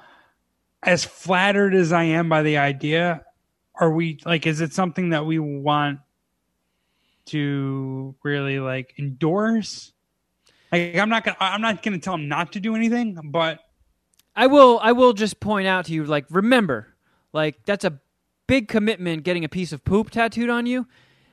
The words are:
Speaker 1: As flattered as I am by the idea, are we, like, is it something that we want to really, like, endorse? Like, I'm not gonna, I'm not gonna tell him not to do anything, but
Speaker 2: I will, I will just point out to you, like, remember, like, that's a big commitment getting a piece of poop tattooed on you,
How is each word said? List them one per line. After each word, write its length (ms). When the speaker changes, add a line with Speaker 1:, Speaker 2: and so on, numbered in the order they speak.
Speaker 1:
As 200
flattered 680
as 180
I 120
am 260
by 140
the 140
idea, 680
are 140
we, 340
like, 220
is 140
it 120
something 360
that 160
we 120
want 640
to 1000
really, 360
like, 380
endorse? 960
Like, 240
I'm 140
not 160
gonna, 160
I'm 200
not 220
gonna 160
tell 140
him 160
not 240
to 80
do 140
anything, 500
but 340
Speaker 2:
I 120
will, 340
I 120
will 200
just 280
point 260
out 180
to 80
you, 120
like, 240
remember, 580
like, 320
that's 180
a 160
big 220
commitment 540
getting 200
a 60
piece 240
of 100
poop 280
tattooed 380
on 180
you, 200